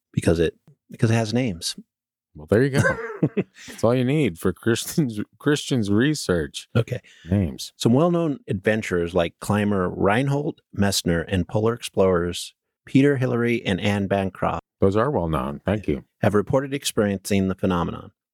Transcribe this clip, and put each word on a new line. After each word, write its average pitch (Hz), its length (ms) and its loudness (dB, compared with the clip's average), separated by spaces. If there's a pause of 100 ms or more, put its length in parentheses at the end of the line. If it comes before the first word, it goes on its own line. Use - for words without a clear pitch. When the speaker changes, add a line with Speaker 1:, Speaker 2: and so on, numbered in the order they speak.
(140)
Speaker 1:
because - 260 2
it, 80 160 0 (340)
because 113 220 0
it 113 40 4
has 113 180 0
names. 117 420 -4 (600)
Speaker 2:
Well, 76 120 -18
there 113 160 4
you 139 60 2
go. 135 120 2 (400)
Speaker 1:
<laughs> 165 220 -2 (240)
Speaker 2:
That's - 160 -6
all 113 100 4
you 127 120 2
need 127 340 0
for 92 140 0
Christian's, 117 640 -2 (200)
Christian's 135 520 0
research. 101 840 0
Speaker 1:
Okay. - 240 0 (300)
Speaker 2:
Names. 85 460 -2
Speaker 1:
Some 117 180 2
well-known 165 540 2
adventurers 92 640 0
like 85 260 0
climber 101 500 0
Reinhold 139 720 0 (140)
Messner 90 520 0
and 90 200 0
polar 110 260 0
explorers 90 800 0 (320)
Peter 139 320 4
Hillary 120 480 0
and 92 140 -2
Anne 101 280 0
Bancroft 95 540 -2 (200)
Speaker 2:
Those 98 140 4
are 117 160 0
well-known. 76 540 -2
Thank 98 220 -2
you. 69 160 -4 (180)
Speaker 1:
have 98 120 2
reported 135 400 0
experiencing 101 720 0
the 92 80 -2
phenomenon. 87 560 -2 (220)